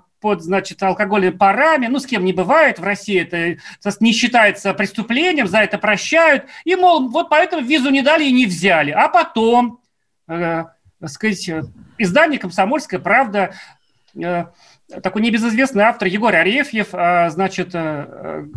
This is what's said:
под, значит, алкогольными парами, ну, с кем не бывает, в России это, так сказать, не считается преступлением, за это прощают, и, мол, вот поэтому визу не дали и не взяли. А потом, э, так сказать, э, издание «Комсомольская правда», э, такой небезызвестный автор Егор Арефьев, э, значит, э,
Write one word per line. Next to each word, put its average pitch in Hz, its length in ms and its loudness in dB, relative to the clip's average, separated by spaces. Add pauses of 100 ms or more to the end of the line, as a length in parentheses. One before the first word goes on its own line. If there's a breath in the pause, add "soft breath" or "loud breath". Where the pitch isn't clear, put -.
(200)
под, 202 220 -2
значит, 185 400 -4
алкогольными 190 480 0
парами, 226 560 2
ну, 262 120 -2
с 262 60 -6
кем 190 220 -2
не 185 80 0
бывает, 233 440 2
в 165 60 -12
России 196 380 -2
это, 170 320 -4
так - 400 -10
сказать, - 80 -18
не 233 100 4
считается 220 600 2
преступлением, 240 760 -2
за 196 120 2
это 202 180 -2
прощают, 285 680 2 (220 loud breath)
и, 359 100 2
мол, 339 320 4
вот 320 220 -4
поэтому 330 360 2
визу 277 220 0
не 277 140 2
дали 302 220 2
и 277 80 2
не 254 120 4
взяли. 175 460 2
А 202 180 2
потом, 240 720 2 (480)
э, 165 360 -4 (360)
так 160 80 -12
сказать, 185 400 -6
э, 160 140 -6 (340)
издание 254 420 2
«Комсомольская 196 640 -4
правда», 202 540 0 (600 loud breath)
э, 170 300 -4 (580 soft breath)
такой 208 200 -4
небезызвестный 226 600 0
автор 226 240 0
Егор 208 260 0
Арефьев, 214 580 0
э, 175 380 0
значит, 185 440 -4
э, 156 720 -8 (120)